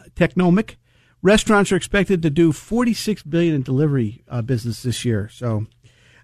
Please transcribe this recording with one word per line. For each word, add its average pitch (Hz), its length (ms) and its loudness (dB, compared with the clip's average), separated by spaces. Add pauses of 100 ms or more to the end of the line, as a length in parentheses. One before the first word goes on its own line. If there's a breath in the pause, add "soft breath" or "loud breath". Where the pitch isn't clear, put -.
(140)
Technomic. 180 600 0 (480)
Restaurants 202 480 4
are 196 40 2
expected 190 460 0
to 165 80 0
do 165 220 2
forty-six 220 720 -4
billion 165 320 -2
in 135 80 -2
delivery, 131 640 -2
uh, 120 140 -6
business 117 400 -4
this 120 200 -6
year. 107 300 -2
So, 110 320 -6 (580 soft breath)